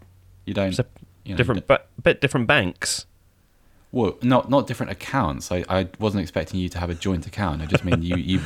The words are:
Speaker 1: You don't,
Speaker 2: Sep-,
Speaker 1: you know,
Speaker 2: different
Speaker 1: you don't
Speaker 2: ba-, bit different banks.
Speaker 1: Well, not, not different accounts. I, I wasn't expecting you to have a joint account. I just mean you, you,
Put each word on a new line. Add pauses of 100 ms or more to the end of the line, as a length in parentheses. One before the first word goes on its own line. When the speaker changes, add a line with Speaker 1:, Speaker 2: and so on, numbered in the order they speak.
(460)
Speaker 1:
You
don't,
Speaker 2:
Sep-, (260)
Speaker 1:
you
know,
Speaker 2:
different
Speaker 1:
you
don't
Speaker 2:
ba-,
bit
different
banks. (880)
Speaker 1:
Well,
not,
not
different
accounts.
I,
I (100)
wasn't
expecting
you
to
have
a
joint
account.
I
just
mean
you,
you,